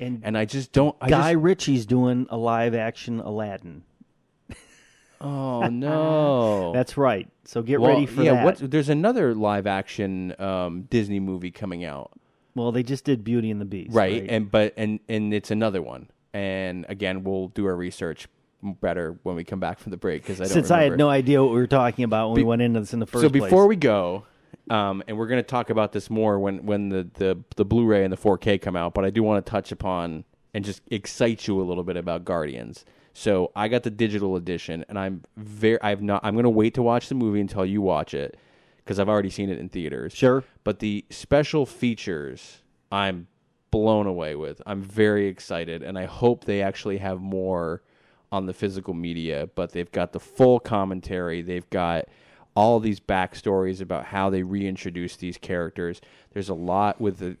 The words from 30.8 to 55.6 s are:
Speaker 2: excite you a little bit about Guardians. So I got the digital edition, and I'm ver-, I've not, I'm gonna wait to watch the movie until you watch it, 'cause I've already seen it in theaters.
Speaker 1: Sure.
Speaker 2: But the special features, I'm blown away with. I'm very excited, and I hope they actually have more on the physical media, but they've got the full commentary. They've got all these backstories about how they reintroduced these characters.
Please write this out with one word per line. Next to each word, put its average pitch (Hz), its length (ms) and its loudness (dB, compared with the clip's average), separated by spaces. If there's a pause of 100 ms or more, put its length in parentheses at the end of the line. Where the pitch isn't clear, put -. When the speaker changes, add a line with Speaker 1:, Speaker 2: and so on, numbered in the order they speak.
Speaker 2:
excite 117 580 -2
you 98 120 0
a 92 40 -2
little 90 200 -4
bit 87 120 -6
about 87 280 -6
Guardians. 73 600 -6 (300)
So 95 420 2
I 107 120 0
got 120 140 0
the 117 80 -6
digital 104 460 0
edition, 85 520 -6
and 104 100 -8
I'm 95 240 -6 (140)
ver-, 107 460 2
I've 104 200 0
not, 101 220 0
I'm 104 120 0
gonna 120 140 4
wait 110 240 4
to 127 80 0
watch 117 260 2
the 135 60 -4
movie 107 260 0
until 95 260 -2
you 101 160 0
watch 85 320 0
it, 71 240 -8 (480)
'cause 98 140 -4
I've 98 80 2
already 104 200 2
seen 98 220 -4
it 82 80 -4
in 90 100 -10
theaters. 73 460 -8
Speaker 1:
Sure. 131 300 4 (200)
Speaker 2:
But 104 140 -2
the 104 320 -4
special 143 560 0
features, 85 960 -6 (300)
I'm 95 340 -2 (460)
blown 107 340 2
away 82 300 -4
with. 76 300 -10
I'm 98 160 -8
very 104 440 4
excited, 85 560 -6
and 95 160 -8
I 92 60 -6
hope 120 400 0
they 101 180 0
actually 98 360 -4
have 95 220 -6
more 92 640 -4 (480)
on 95 160 -4
the 92 80 -6
physical 95 400 -6
media, 82 600 -6
but 87 180 -6
they've 87 200 -8
got 87 200 -4
the 82 80 -8
full 123 400 4
commentary. 92 800 -4
They've 90 280 -8
got 85 360 -2 (480)
all 113 260 6
these 107 200 0
backstories 95 840 -2
about 90 240 -6
how 98 240 0
they 95 120 0
reintroduced 92 800 -6
these 87 180 -8
characters. 87 600 -6 (320)